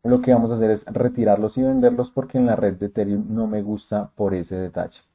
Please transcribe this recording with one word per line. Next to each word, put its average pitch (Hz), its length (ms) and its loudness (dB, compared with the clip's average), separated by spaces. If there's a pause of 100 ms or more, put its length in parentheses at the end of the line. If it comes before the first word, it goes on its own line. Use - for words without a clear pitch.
lo 123 160 2
que 127 140 4
vamos 113 160 2
a 117 60 -2
hacer 110 140 2
es 107 140 0
retirarlos 110 720 0
y 127 60 0
venderlos 123 480 2
porque - 260 -6
en 127 80 4
la 117 100 2
red 101 200 0
de 101 120 -6
Ethereum 101 440 -2
no 110 160 -2
me 107 160 -4
gusta 104 520 -6
por 98 200 -2
ese 90 220 -6
detalle. 90 440 -8 (140)